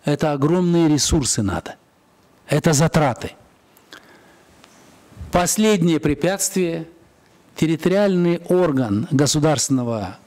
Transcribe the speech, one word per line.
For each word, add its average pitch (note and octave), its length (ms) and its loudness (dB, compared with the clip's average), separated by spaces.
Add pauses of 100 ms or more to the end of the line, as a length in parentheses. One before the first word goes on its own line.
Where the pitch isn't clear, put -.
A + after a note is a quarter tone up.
это D3 280 0
огромные E3+ 560 2
ресурсы C#3 540 0
надо. F#2 320 -6 (720)
Это D3+ 260 0
затраты. D3 600 0 (2000)
Последнее F3 680 2
препятствие. E3 880 -2 (720)
Территориальный F3 840 0 (120)
орган C3+ 600 0
государственного C3 1160 0